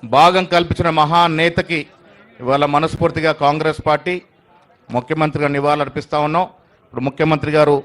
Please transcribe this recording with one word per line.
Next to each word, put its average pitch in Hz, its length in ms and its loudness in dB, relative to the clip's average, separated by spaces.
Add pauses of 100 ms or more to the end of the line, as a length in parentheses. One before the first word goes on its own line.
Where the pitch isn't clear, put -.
(160)
భాగం 180 280 4
కల్పించిన 170 460 0 (100)
మహానేతకి 170 800 0 (600)
ఇవాళ 139 240 0 (120)
మనస్ఫూర్తిగా 160 560 0 (120)
కాంగ్రెస్ 151 440 0
పార్టీ 156 340 -2 (760)
ముఖ్యమంత్రిగా 147 600 -2
నివాళులర్పిస్తా 147 600 -2 (100)
ఉన్నాం. 175 180 -2 (400)
ఇప్పుడు 120 220 -8
ముఖ్యమంత్రి 151 500 0
గారు 147 260 4